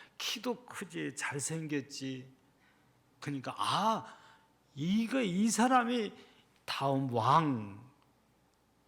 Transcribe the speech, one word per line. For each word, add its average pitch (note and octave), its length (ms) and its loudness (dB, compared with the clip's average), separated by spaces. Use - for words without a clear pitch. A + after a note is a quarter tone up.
키도 - 480 -4
크지, D#3+ 500 -8
잘생겼지. C#3+ 1120 -4
그러니까 C#3 380 -6
"아, D#3 580 2
이거 G#3 460 0
이 G#3 300 2
사람이 A#3+ 600 2
다음 C3+ 480 0
왕, A#2+ 760 2